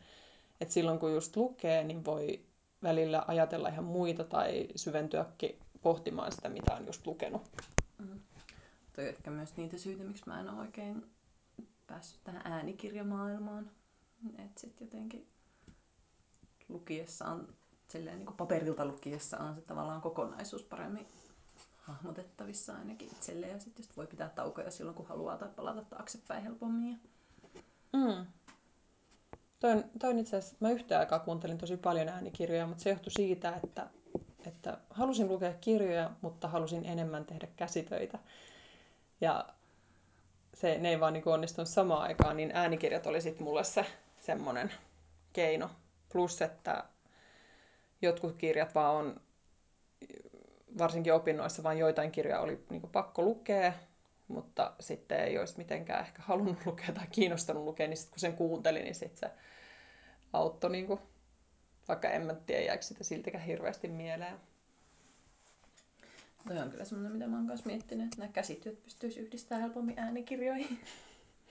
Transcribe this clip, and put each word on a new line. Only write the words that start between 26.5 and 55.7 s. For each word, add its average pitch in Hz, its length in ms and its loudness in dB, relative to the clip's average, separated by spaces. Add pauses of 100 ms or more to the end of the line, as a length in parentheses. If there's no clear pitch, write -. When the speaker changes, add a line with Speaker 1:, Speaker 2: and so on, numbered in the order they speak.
Speaker 1:
Mm. 220 320 4 (1300)
Toi 233 120 6
on, 220 120 6 (160)
toi 254 100 0
on 233 100 2
itse 220 180 -2
asiassa, - 220 -6
mä 220 100 4
yhteen 233 300 4
aikaan 160 220 4
kuuntelin 165 360 -2
tosi 175 200 -2
paljon 170 320 2
äänikirjoja, 170 580 0
mut 170 120 -6
se 202 100 2
johtui 190 220 0
siitä, 180 520 2
että, - 240 -8 (580)
että - 320 -8 (120)
halusin 226 380 4
lukea 180 260 2
kirjoja, 175 580 4 (100)
mutta 170 260 -4
halusin 165 380 0
enemmän 165 400 -2
tehdä 160 300 -10
käsitöitä. - 640 -2 (1040)
Ja - 280 4 (1040)
se, 160 240 4
ne 170 120 2
ei 160 100 4
vaan 160 140 6
niinku 160 180 2
onnistunut 165 380 2
samaan 180 320 6
aikaan, 156 360 4
niin 156 160 -2
äänikirjat 165 540 2
oli 156 140 2
sit 160 180 -4
mulle 151 240 2
se - 220 2 (340)
semmonen 139 540 -2 (600)
keino. 160 360 2 (420)
Plus, 175 300 4
että - 420 0 (1200)
jotkut 170 340 2
kirjat 156 400 2
vaan 151 200 8
on, 151 260 0 (1600)
varsinkin 165 360 6
opinnoissa, 160 500 4
vaan 156 140 4
joitain 156 340 6
kirjoja 147 280 2
oli - 300 -2
niinku 170 180 -6
pakko 196 340 2
lukea, 196 520 4 (540)
mutta - 520 0
sitten - 400 -2
ei - 200 2
olisi - 180 -2
mitenkään 165 480 -2